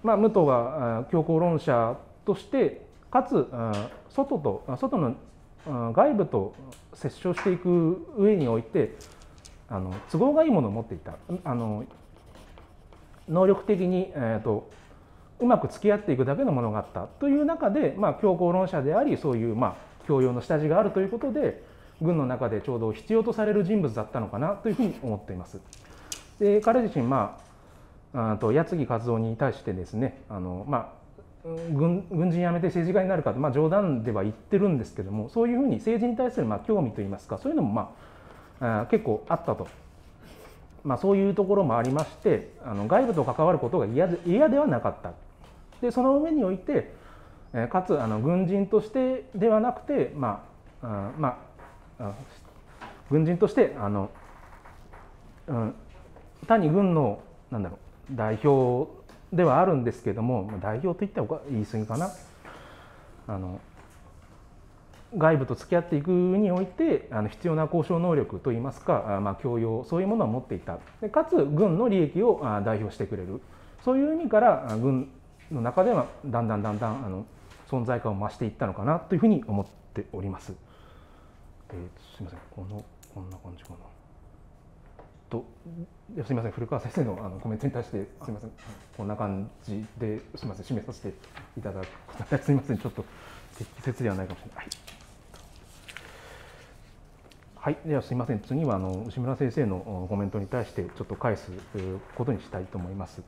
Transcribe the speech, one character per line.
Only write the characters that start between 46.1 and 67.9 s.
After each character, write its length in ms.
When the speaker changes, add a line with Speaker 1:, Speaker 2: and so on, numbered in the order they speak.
Speaker 1:
上 120
に 140
お 80
い 60
て、 340
え 120
ー、 40
か 140
つ、 180
あ 60
の、 140
軍 260
人 200
と 140
し 100
て 340
で 140
は 120
な 120
く 100
て、 320
ま 300
あ、 40
あ、 320
ま 200
あ、 60
あ、 80
軍 140
人 140
と 100
し 60
て、 260
あ 80
の、 220
う 40
ん、 220
単 140
に 80
軍 260
の、 240
な 80
ん 40
だ 80
ろ 60
う、 20
代 280
表 480
で 120
は 160
あ 40
る 100
ん 100
で 80
す 120
け 80
ど 80
も、 240
ま 100
あ、 60
代 240
表 140
と 60
い 40
っ 20
た 120
ら 20
お 20
か-、 140
言 120
い 40
過 120
ぎ 80
か 100
な。 140
あ 120
の、 200
外 200
部 100
と 80
付 160
き 60
合 40
っ 40
て 120
い 60
く 80
に 400
お 100
い 60
て、 460
あ 100
の、 60
必 180
要 80
な 100
交 200
渉 140